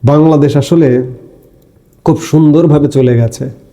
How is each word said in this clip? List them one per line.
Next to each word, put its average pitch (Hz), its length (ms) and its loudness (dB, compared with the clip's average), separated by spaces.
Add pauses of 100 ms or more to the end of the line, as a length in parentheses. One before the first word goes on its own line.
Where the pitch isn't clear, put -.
বাংলাদেশ 147 520 2
আসলে 135 460 0 (1000)
খুব - 160 -2
সুন্দরভাবে 151 680 0
চলে 127 280 0
গেছে 120 340 -4 (220)